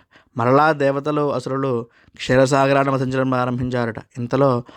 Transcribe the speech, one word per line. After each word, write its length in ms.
మరలా 340
దేవతలు, 640
అసురులు 540
క్షీరసాగరాన్ని 800
మథించడం 360
ప్రారంభించారట. 680
ఇంతలో 460